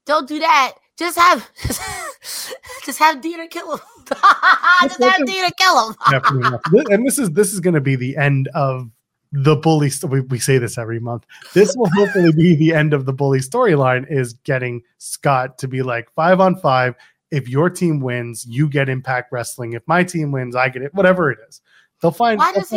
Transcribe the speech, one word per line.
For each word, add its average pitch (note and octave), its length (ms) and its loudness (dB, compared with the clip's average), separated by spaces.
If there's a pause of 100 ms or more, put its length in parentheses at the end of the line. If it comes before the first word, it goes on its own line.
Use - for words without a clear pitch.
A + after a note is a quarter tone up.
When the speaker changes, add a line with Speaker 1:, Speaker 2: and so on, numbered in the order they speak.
Speaker 1:
Don't D4 220 -2
do D4+ 120 -8
that. D4+ 340 2 (240)
Just E4 200 -6
have, E4+ 400 2
<laughs> C5+ 640 -8 (640)
just C#4 140 -8
have D#4 180 2
Dieter E4 320 -10
kill E4+ 260 -10
him. - 40 -8 (280)
<laughs> - 80 -6 (680)
Just F4+ 160 -4
Speaker 2:
That's F#4 180 4
Speaker 1:
have C#4+ 100 0
Dieter F#4 300 -2
kill D4+ 320 2
him. G#3+ 140 -12
<laughs> - 80 4
Speaker 2:
Definitely B2+ 400 0
not. A#2+ 100 -8 (100)
Th-, C4 200 6
and A3+ 160 2
this - 100 -2
is, A3 140 -2
this G3 220 0
is G3 60 -8
gonna E3 220 2
be C3+ 140 0
the B2+ 220 -4
end C#3 360 2
of C3 360 -4 (420)
the C#3+ 240 2
Bully D3+ 340 2
st-, C#3 220 -6
we, C3+ 100 0
we B2+ 160 -6
say C3 220 2
this A#2 180 -6
every A#2 220 -8
month. A#2 260 -10 (280)
This G3 220 4
will A#3 200 0
hopefully G3 380 4
be E3 220 6
the D#3+ 180 2
end D3+ 200 2
of C3+ 120 -2
the C3+ 80 -2
Bully C#3 260 0
storyline, C3+ 720 0
is B2+ 220 -4
getting B2 480 -6 (180)
Scott C3+ 600 -2
to C3+ 80 -8
be B2+ 140 -4
like, A#2+ 320 -4
"Five F3+ 260 2
on F#3 180 4
five. B2+ 360 2 (380)
If B2 180 -4
your D3 200 0
team E3+ 300 -2
wins, B2 460 -6
you C3 240 -2
get C3+ 200 0
Impact B2+ 420 -6
Wrestling. A#2+ 420 -8
If A#2 140 -10
my E3+ 160 2
team D#3 280 -4
wins, B2+ 240 -6
I B2+ 140 0
get B2+ 140 -10
it." C#3+ 100 -10
Whatever F3+ 380 2
it A2 80 -8 (100)
is. - 120 -20 (400)
They'll E3 100 2
find A#3 260 0
Speaker 1:
Why E4 140 2
Speaker 2:
they'll F#4+ 100 0
Speaker 1:
does F#4 80 -10
he E4 80 -6